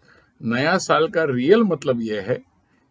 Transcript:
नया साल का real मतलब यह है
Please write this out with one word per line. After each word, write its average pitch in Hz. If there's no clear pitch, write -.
नया 135
साल 151
का 165
real 143
मतलब 143
यह 107
है 123